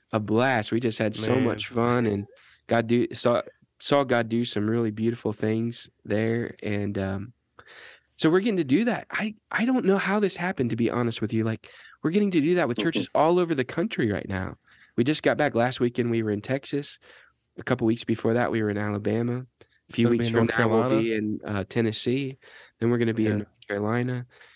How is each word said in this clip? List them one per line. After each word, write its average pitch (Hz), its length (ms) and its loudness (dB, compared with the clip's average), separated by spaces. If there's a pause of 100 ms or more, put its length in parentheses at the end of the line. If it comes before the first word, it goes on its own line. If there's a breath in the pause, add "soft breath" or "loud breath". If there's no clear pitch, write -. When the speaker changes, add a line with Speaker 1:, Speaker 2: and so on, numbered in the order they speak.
(120)
Speaker 1:
a 113 80 2
blast. 110 500 2
We 113 100 0
just 117 180 0
had 107 180 0
so 110 180 0
Speaker 2:
Man. 131 100 2
Speaker 1:
much 107 240 -2
fun 120 380 2
and 101 200 0 (420 soft breath)
God 117 180 2
do, 117 280 2
saw, 120 280 2 (380)
saw 143 240 2
God 120 240 2
do 117 160 0
some 107 240 -2
really 113 220 0
beautiful 110 420 -2
things 113 560 -2 (160)
there. 113 580 -2
And, 101 360 -4
um, 98 340 -4 (840 loud breath)
so 160 120 4
we're 180 100 4
getting 208 180 0
to 165 60 0
do 147 200 4
that. 214 260 -2
I, 214 240 -4 (160)
I - 140 0
don't 254 200 2
know 190 140 4
how 190 220 0
this 190 160 0
happened, 175 340 -2
to 117 60 -2
be 117 140 2
honest 117 300 -2
with - 120 -4
you. 110 120 0
Like, 110 260 -6 (320 loud breath)
we're 151 100 0
getting 202 200 2
to 170 80 2
do 165 160 2
that 156 120 2
with 117 100 -2
Speaker 3:
Mm-hmm. 104 80 -2
Speaker 1:
churches 107 280 -2
all 165 240 4
over 165 160 0
the 131 100 0
country 170 480 -2
right - 160 -4
now. 92 280 -4 (400 soft breath)
We 120 80 2
just 151 180 0
got 131 160 4
back 143 160 2
last 123 260 0
weekend. 120 300 0
We 113 120 0
were 107 80 -2
in 101 120 -2
Texas. 139 560 -6 (600 loud breath)
A - 40 -12
couple 120 240 0
weeks 113 180 0
before 113 300 0
that, 117 160 0
we 110 120 0
were 104 80 0
in 101 80 -2
Alabama. 107 640 -2 (440 soft breath)
A - 40 -20
few 117 140 2
Speaker 2:
Gonna 117 80 4
be 117 40 2
Speaker 1:
weeks 117 100 -2
Speaker 2:
in 113 60 -2
Speaker 1:
from 117 120 4
Speaker 2:
North 113 120 -2
Speaker 1:
now, 117 100 2
we'll 110 140 4
Speaker 2:
Carolina. 120 200 2
Speaker 1:
be 113 120 -2
in, 107 300 -4
uh, 101 240 -4
Tennessee. 127 720 -2 (400 loud breath)
Then 117 120 0
we're 120 80 2
gonna 113 160 0
be 110 120 0
in 107 60 2
Speaker 2:
Yeah. 104 60 0
Speaker 1:
North - 300 -12
Carolina. 123 580 -4 (300 soft breath)